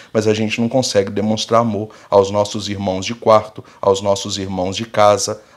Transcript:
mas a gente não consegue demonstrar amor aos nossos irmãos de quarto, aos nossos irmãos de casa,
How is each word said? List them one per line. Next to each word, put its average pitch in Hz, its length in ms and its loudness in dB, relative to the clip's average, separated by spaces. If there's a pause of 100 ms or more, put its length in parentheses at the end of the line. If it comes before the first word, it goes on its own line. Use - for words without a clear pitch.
(120)
mas 107 160 2
a 110 60 4
gente 107 260 -2
não 117 80 0
consegue 107 420 0
demonstrar 107 520 0
amor 107 260 -4 (200)
aos 98 220 4
nossos 104 380 -4
irmãos 98 360 -4
de 117 120 -8
quarto, 107 480 2 (160)
aos 98 200 2
nossos 101 380 -4
irmãos 95 380 -4
de 113 80 -6
casa, 104 580 2 (140)